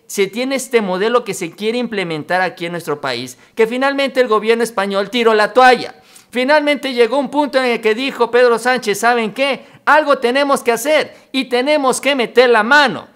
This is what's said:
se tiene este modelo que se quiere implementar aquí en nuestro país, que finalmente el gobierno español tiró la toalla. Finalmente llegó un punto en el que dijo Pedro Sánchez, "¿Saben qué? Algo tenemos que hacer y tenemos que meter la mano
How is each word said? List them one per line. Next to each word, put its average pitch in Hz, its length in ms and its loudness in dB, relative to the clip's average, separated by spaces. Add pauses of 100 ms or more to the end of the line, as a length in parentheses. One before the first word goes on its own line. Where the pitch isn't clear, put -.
se 196 200 -2
tiene 254 300 -4
este 247 260 -2
modelo 208 420 -2
que 202 80 -8
se 170 200 -10
quiere 220 260 -4
implementar 180 640 -4
aquí 170 240 -6
en 170 60 -8
nuestro 160 280 -8
país, 127 380 -8 (160)
que 220 120 2
finalmente 269 540 -2
el 247 80 2
gobierno 220 340 0
español 196 460 -4
tiró 226 240 2
la 208 220 2
toalla. 247 400 4 (360)
Finalmente 285 600 0
llegó 240 240 2
un 277 140 -2
punto 285 280 0
en 262 60 0
el 233 160 0
que 220 140 0
dijo 240 360 -4
Pedro 240 280 4
Sánchez, 233 400 -2
"¿Saben 233 340 0
qué? 262 320 -4 (220)
Algo 285 320 4
tenemos 269 440 0
que 233 100 0
hacer 254 440 0 (160)
y 262 140 -2
tenemos 262 560 0
que 269 120 0
meter 240 360 2
la 220 120 4
mano 247 540 2